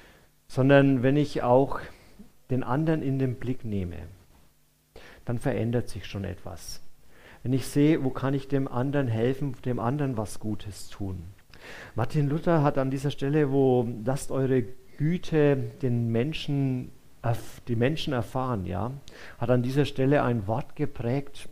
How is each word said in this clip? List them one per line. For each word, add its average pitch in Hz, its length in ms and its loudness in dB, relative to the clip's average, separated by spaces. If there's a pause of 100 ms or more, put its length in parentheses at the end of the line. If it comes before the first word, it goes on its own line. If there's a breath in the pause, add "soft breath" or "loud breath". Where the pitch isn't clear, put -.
(480 loud breath)
sondern 135 560 6
wenn 135 140 4
ich - 260 0
auch 127 380 4 (680 loud breath)
den 131 140 0
anderen 156 380 0
in 135 180 0
den 127 160 0
Blick 123 300 -4
nehme, 92 320 -4 (1300 loud breath)
dann 120 120 -2
verändert 117 520 -2
sich - 160 -8
schon 98 180 -8
etwas. - 560 -10 (640 loud breath)
Wenn 123 100 -4
ich 127 160 0
sehe, 147 380 4
wo 131 40 2
kann 135 240 -2
ich 139 140 -4
dem 135 220 0
anderen 135 400 0
helfen, 123 560 0
dem 123 140 0
anderen 135 360 0
was 107 240 -4
Gutes 104 480 -6
tun. 95 300 -8 (760 loud breath)
Martin 139 340 0
Luther 160 340 4
hat 143 140 2
an 135 120 0
dieser 139 220 -2
Stelle, 143 400 0
wo 131 340 4 (200)
"Lasst 131 260 -2
eure 131 320 2 (340)
Güte 151 600 2 (240)
den 120 280 2
Menschen 131 840 0 (300)
erf-, 117 460 -2
die 120 80 -2
Menschen 143 380 0
erfahren", 120 520 -2
ja, 95 260 -4 (480 loud breath)
hat 120 100 -2
an 123 140 4
dieser 131 220 2
Stelle 135 380 2
ein 120 240 0
Wort 113 280 -4
geprägt, 135 760 -4